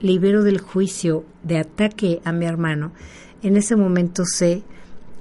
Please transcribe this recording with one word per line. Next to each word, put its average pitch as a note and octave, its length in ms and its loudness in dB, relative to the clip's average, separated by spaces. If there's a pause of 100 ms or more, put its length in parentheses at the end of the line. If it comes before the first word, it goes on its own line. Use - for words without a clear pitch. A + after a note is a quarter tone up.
libero G3 420 4
del G3 160 2
juicio F3 640 -2 (200)
de D#3+ 160 -2
ataque F#3+ 680 -2
a E3+ 80 -2
mi E3+ 120 -2
hermano, E3 460 -2 (520)
en G3 120 2
ese G#3 200 2
momento F3+ 500 2
sé F3 380 0 (580)